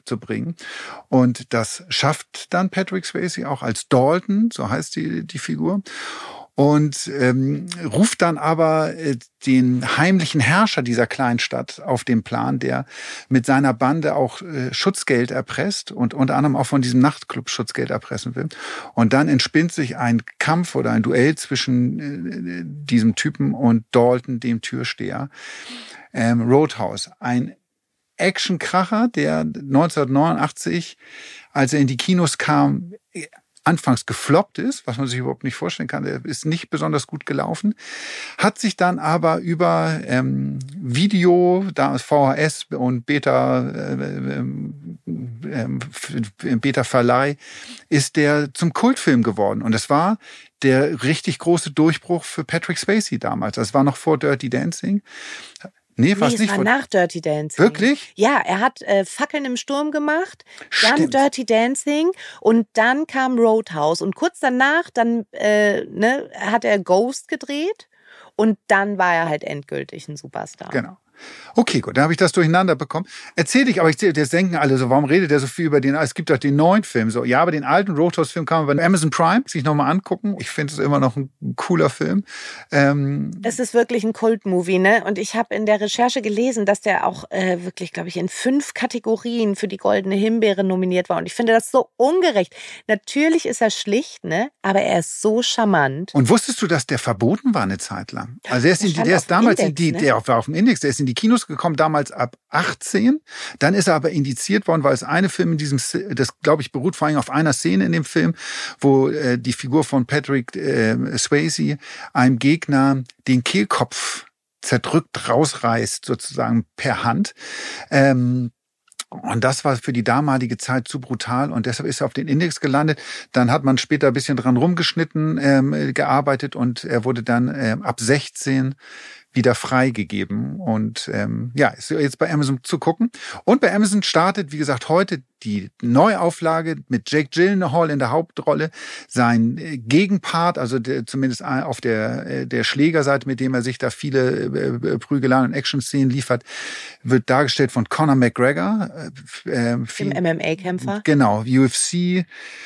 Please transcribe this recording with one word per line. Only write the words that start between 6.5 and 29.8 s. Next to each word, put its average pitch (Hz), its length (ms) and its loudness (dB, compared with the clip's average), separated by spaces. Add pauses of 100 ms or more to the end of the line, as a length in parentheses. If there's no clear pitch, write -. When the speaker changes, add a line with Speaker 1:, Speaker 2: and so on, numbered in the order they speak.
Speaker 1:
Und, 147 640 2
ähm, 131 480 0 (160)
ruft 160 400 2
dann 170 160 2
aber, 156 580 2
äh, 151 220 -2 (300)
den 123 500 4
heimlichen 165 440 2
Herrscher 160 420 2
dieser 120 240 2
kleinen 120 320 0
Stadt - 400 -6
auf - 240 -4
den 117 200 0
Plan, 131 360 -4
der 65 260 -4 (440)
mit 127 160 2
seiner 135 280 4
Bande 147 420 0
auch, 135 260 -2
äh, 139 320 -6
Schutzgeld 127 580 0
erpresst 139 600 -6
und 120 220 -2
unter 131 220 0
anderem 139 220 2
auch 127 80 0
von 139 160 0
diesem 123 180 2
Nachtclub 135 500 0
Schutzgeld 123 400 -6
erpressen - 460 -6
will. 131 140 -4 (440)
Und 117 200 2
dann 147 160 4
entspinnt 156 420 2
sich 135 240 -4
ein 117 260 0 (180)
Kampf 170 360 0
oder 120 160 0
ein 113 120 2
Duell 135 320 2
zwischen, 123 640 0
äh, 87 680 -8
diesem 117 500 0
Typen 139 380 -2
und 117 380 2
Dalton, 123 500 2
dem 117 180 -2
Türsteher. 123 720 -8 (840)
Ähm, 117 280 2
Roadhouse, 117 680 0 (100)
ein 123 360 -4 (640)
Actionkracher, 190 880 0
der 156 380 0
neunzehnhundertneunundachtzig, 151 1500 0 (560)